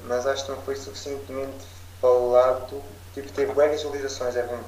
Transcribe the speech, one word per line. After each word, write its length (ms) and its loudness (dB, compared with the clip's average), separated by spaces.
mas 200 0
acho 180 0
que 60 -8
não 100 -8
foi 140 -4
suficientemente 880 -8
falado. 800 6
Tipo, 200 -10
teve 200 0
bué 160 6
visualizações, 680 -4
é 100 0
um 220 -8